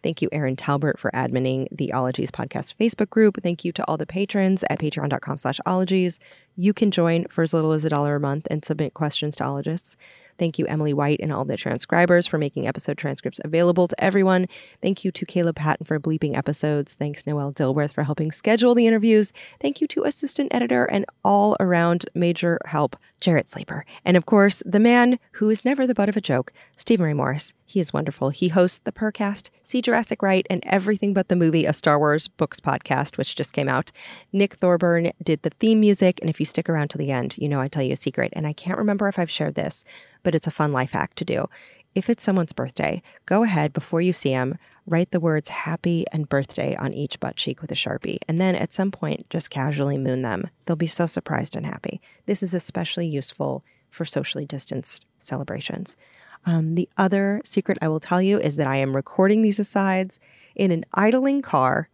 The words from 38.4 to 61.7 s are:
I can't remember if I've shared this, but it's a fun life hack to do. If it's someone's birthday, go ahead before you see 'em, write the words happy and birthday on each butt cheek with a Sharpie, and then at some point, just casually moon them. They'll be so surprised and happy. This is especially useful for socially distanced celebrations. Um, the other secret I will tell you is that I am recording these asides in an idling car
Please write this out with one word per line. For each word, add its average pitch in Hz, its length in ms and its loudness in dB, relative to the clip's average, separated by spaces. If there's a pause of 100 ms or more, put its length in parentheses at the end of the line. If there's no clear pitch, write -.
I 151 80 -4
can't - 240 -6
remember 208 280 0
if 196 120 -2
I've 170 120 -2
shared 151 240 -4
this, - 300 -6 (380)
but 165 120 0
it's 156 120 0
a 160 40 -2
fun 151 220 0
life 131 200 0
hack - 240 -4
to 170 80 -6
do. - 240 -2 (460)
If - 160 -2
it's 233 120 0
someone's 185 300 0
birthday, - 500 -4 (240)
go 202 160 2
ahead 156 300 0
before 165 280 -2
you 180 120 2
see 139 220 -2
'em, 131 240 -2 (280)
write 170 260 0
the 180 80 0
words 156 280 0
happy 165 640 -2
and 156 160 -4
birthday 139 480 -2
on - 160 -6
each - 280 -8
butt - 160 -6
cheek - 260 -6
with 151 100 -14
a 147 40 -6
Sharpie, - 420 -6 (100)
and 165 120 0
then 185 160 2
at - 160 -4
some 196 180 0
point, - 400 -6
just 160 200 -6
casually 143 480 -2
moon 131 240 -2
them. 107 260 -4 (180)
They'll 170 100 0
be 165 100 -2
so 165 200 -2
surprised - 500 -4
and 151 100 -8
happy. - 340 -10 (260)
This 202 160 -2
is 180 120 -4
especially 175 520 -4
useful 143 580 -6 (260)
for - 140 -8
socially 143 420 -6
distanced - 580 -8 (160)
celebrations. - 760 -8 (500)
Um, 165 280 0
the 175 220 -2
other 196 480 0
secret - 380 -2
I 160 60 0
will 156 120 -2
tell 180 220 0
you 196 180 4
is 147 160 0
that 147 100 0
I 135 100 0
am 135 200 0
recording 196 460 2
these 202 160 2
asides 190 600 0 (360)
in 196 160 2
an 165 140 0 (100)
idling 262 480 2
car 135 520 2